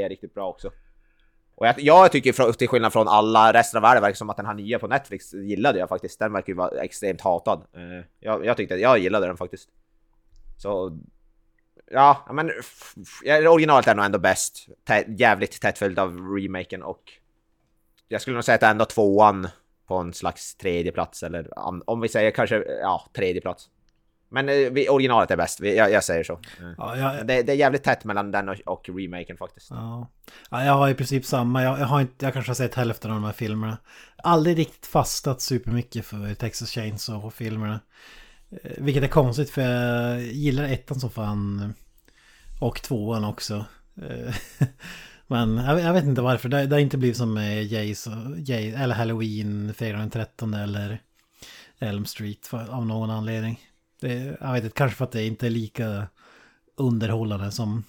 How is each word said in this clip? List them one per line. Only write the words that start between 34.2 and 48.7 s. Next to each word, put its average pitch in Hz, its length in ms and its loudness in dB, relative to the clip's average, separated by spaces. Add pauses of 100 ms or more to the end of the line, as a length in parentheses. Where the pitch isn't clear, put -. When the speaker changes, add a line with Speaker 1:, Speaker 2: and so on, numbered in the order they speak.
Speaker 2:
riktigt - 280 -4
fastnat - 560 -2
supermycket 120 640 -4
för 104 300 -8
Texas 113 360 -8
Chainsaw-filmerna. 107 1080 -8 (840)
Eh, - 140 -14
vilket 139 260 0
är 139 40 0
konstigt 139 420 2
för - 120 -4
jag 120 600 0
gillar 127 420 -2
ettan 135 360 -6
som 127 100 -4
fan. 104 640 -4 (880)
Och - 200 -4
tvåan 110 420 -4
också. 107 420 -6 (360)
Eh, 120 340 -10 (240)
<laughs> 131 80 2 (600)
men 113 300 0
jag, 139 240 0
jag 170 120 0
vet 180 120 2
inte 127 160 0
varför. 123 280 0
Det, 139 160 0
det 139 100 0
har 147 60 4
inte 143 160 0
blivit 123 200 0
som 117 160 -2
med 107 320 -2
Jason, 110 680 -8 (100)
Jay-, 113 280 -4 (100)